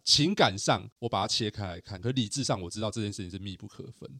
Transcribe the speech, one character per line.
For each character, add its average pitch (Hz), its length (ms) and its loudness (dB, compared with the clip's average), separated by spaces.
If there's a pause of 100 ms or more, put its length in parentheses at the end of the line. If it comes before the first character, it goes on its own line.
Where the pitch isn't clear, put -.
情 160 300 6
感 117 240 6
上 107 280 2 (120)
我 120 100 -4
把 101 140 2
它 104 40 0
切 110 240 0
开 101 160 -8
来 87 140 -8
看， 98 180 -10
可 110 120 -2
理 127 180 0
智 139 160 -2
上 117 160 0
我 87 80 -6
知 104 140 -6
道 110 80 0
这 113 100 -4
件 104 100 -2
事 101 120 -8
情 90 80 -8
是 98 80 -8
密 95 180 -10
不 - 100 -14
可 - 160 -16 (160)
分。 - 80 -16 (140)